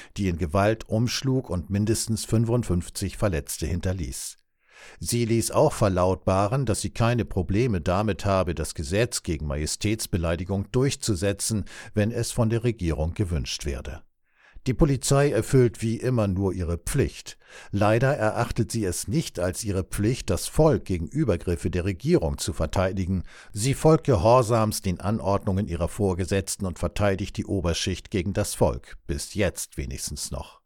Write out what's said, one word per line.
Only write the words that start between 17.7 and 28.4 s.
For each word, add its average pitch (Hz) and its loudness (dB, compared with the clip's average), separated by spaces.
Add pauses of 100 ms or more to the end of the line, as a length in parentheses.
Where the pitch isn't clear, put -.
Leider 113 4
erachtet 110 0
sie 113 -2
es 90 -4
nicht 131 -2
als 90 -2
ihre 95 -2
Pflicht, - -2
das 90 0
Volk 156 4
gegen 85 -4
Übergriffe 92 0
der 87 -2
Regierung 95 0
zu - -4
verteidigen. 92 0 (300)
Sie 117 0
folgt 156 4
gehorsamst 110 4
den 90 -2
Anordnungen 98 0
ihrer 85 -2
Vorgesetzten 95 0
und 90 -6
verteidigt 101 0
die 101 -4
Oberschicht 90 -2
gegen 95 0
das 85 -2